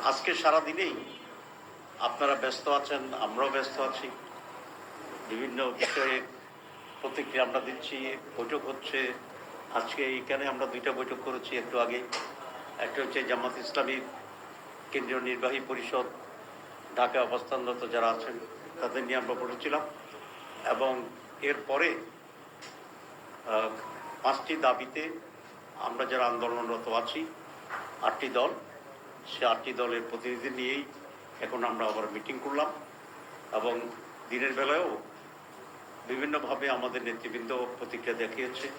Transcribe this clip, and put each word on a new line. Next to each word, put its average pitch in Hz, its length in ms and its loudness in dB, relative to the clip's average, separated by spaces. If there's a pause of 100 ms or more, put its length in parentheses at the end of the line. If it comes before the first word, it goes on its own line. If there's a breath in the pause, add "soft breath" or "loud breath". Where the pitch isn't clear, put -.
আজকে 175 220 2 (120)
সারাদিনেই 156 520 6 (1120)
আপনারা 139 360 4
ব্যস্ত 131 220 0 (140)
আছেন, 143 220 0 (240)
আমরাও 120 300 4
ব্যস্ত 135 240 2
আছি। 131 280 0 (1200)
বিভিন্ন 120 300 -2 (220)
বিষয়ে 131 340 4 (840)
প্রতিক্রিয়া 127 440 2
আমরা 131 220 2
দিচ্ছি, 131 300 -6 (400)
বৈঠক 127 320 0
হচ্ছে। - 300 -2 (760)
আজকে 117 280 0 (140)
এইখানে 135 280 0 (100)
আমরা 131 200 0
দুইটা 123 260 0
বৈঠক 123 280 -2
করেছি 131 240 -4 (100)
একটু 127 140 -4 (100)
আগে। 120 140 0 (880)
একটা - 160 -2
হচ্ছে 131 180 2 (100)
জামাত 123 260 2 (100)
ইসলামীর 131 380 2 (880)
কেন্দ্রীয় 127 380 2
নির্বাহী 127 300 2 (100)
পরিষদ, 127 360 0 (920)
ঢাকায় 123 320 8
অবস্থানরত 123 520 2 (120)
যারা 117 220 8
আছেন 107 200 -4 (460)
তাদের 127 260 2
নিয়ে 127 140 4
আমরা 120 200 0
বসেছিলাম 139 420 0 (880)
এবং 131 200 6 (560)
এরপরে, 143 440 4
আহ, - 1800 -4 (540)
পাঁচটি 135 300 4 (120)
দাবিতে 131 380 4 (840)
আমরা 120 240 0
যারা 127 200 6
আন্দোলনরত 117 560 2 (140)
আছি, - 200 -2 (840)
আটটি 127 300 2
দল, 127 140 6 (800)
সে - 140 2
আটটি 117 260 6 (100)
দলের 117 280 2
প্রতিনিধি 123 400 -2
নিয়েই 127 340 0 (600)
এখন 113 180 0
আমরা 113 280 2
আবার 104 140 2 (100)
মিটিং 131 200 -4 (100)
করলাম 143 240 2 (880)
এবং 120 140 4 (560)
দিনের 127 300 2
বেলায়ও 151 320 4 (1160)
বিভিন্নভাবে 139 560 2 (120)
আমাদের 120 260 0
নেতৃবৃন্দ 117 480 -4 (260)
প্রতিক্রিয়া 117 460 -2
দেখিয়েছে। 127 440 -2 (120)